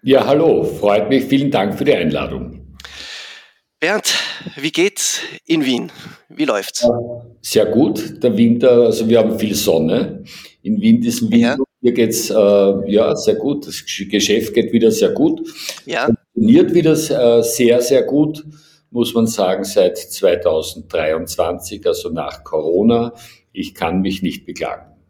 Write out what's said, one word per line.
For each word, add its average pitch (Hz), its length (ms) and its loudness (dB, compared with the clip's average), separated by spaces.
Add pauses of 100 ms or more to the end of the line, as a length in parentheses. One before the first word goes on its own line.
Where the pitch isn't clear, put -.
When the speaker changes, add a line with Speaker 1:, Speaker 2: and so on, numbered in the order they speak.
Speaker 1:
Ja, 131 240 4
hallo, 143 380 2
freut 101 440 0
mich. 135 160 2
Vielen 135 260 0
Dank 101 260 -2
für - 80 -4
die 139 100 4
Einladung. 71 800 -6 (1000)
Speaker 2:
Bernd, 190 360 -2 (420)
wie 143 160 -6
geht's - 480 -2 (240)
in 160 200 0
Wien? 127 280 -2 (360)
Wie - 180 -4
läuft's? 104 360 -4
Speaker 1:
Ja, 120 80 4 (520)
sehr 107 240 2
gut. - 560 0
Der 117 140 2
Winter, 120 500 4
also 110 220 0
wir 117 100 4
haben - 200 2
viel 104 160 -2
Sonne 82 680 0 (380)
in 101 180 -2
Wien 113 200 4
diesen 117 300 -2
Winter. 120 280 2
Speaker 2:
Ja. 135 60 -2 (160)
Speaker 1:
Mir 120 120 2
geht's, 117 380 -2
äh, 98 600 2
ja, 104 240 2
sehr 107 220 0
gut. 143 300 -4
Das - 100 -14
Gesch-, - 320 -10
Geschäft 104 460 0
geht - 180 0
wieder 117 180 4
sehr - 200 2
gut. - 380 -2 (360)
Speaker 2:
Ja. 117 220 -4
Speaker 1:
Funktioniert 117 680 2
wieder 160 180 4
s-, - 180 -2
äh, 117 320 4
sehr, 127 400 2
sehr 131 200 2
gut, 151 420 0 (460)
muss 117 240 -2
man 113 120 2
sagen, 98 380 -2
seit 92 340 0
zweitausenddreiundzwanzig, 85 1900 -4
also 85 220 -2
nach 80 360 -10
Corona. 101 680 0 (380)
Ich - 220 -12
kann 87 260 -4
mich 95 220 -4
nicht - 240 -8
beklagen. - 500 -12 (140)